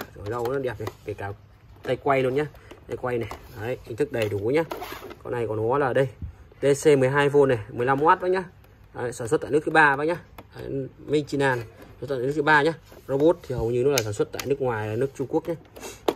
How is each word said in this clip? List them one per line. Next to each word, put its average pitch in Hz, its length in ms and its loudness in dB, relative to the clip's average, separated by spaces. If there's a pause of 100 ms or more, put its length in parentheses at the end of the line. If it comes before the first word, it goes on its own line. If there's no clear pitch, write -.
(160)
chổi 98 140 -10
lau 120 180 -4
nó 135 100 -4
đẹp 123 220 -6
này, 107 80 -8 (160)
kể 107 100 -8
cả 101 180 -10 (500)
tay 127 140 -2
quay 135 260 0
luôn 131 120 0
nhá. 147 120 0 (420)
Tay 120 80 -8
quay 123 220 -4
này. 110 100 -6 (320)
Đấy, 123 240 -6
hình 117 120 -12
thức - 160 -2
đầy 117 160 0
đủ 104 100 -2
nhá. 135 260 0 (580)
Con 120 100 -8
này 120 140 -2
của 107 100 -4
nó 113 220 0
là 135 140 0
đây, 131 160 2 (540)
D 135 40 0 (180)
C 147 140 8
mười 127 100 4
hai 143 200 4
V 139 80 2 (100)
này, 127 120 2 (120)
mười 120 160 -2
lăm 139 160 2
oát 180 180 6
bác 180 100 0
nhá. 185 140 0 (500)
Đấy, 117 180 -6
sản 117 160 -8
xuất 151 120 2
tại - 100 -8
nước 147 140 2
thứ 156 80 -2
ba 151 240 6
bác 143 80 -2
nhá. 165 120 0 (400)
Đấy, 131 320 -8 (180)
Minh 147 180 0
Chi 139 140 -4
Nan, 135 200 2
sản - 500 -14
xuất 139 80 -2
tại 123 100 -2
nước 139 80 -2
thứ 156 80 0
ba 147 200 6
nhá. 160 100 2 (360)
Robot 147 340 4
thì - 120 -8
hầu 113 160 0
như 123 140 2
nó 143 60 4
là 139 140 4
sản 107 80 -4
xuất 139 200 -2
tại - 140 -8
nước 135 140 0
ngoài, 110 360 -2
nước 131 220 -2
Trung 131 80 -4
Quốc 160 220 -4
nhá. 170 60 -4 (600)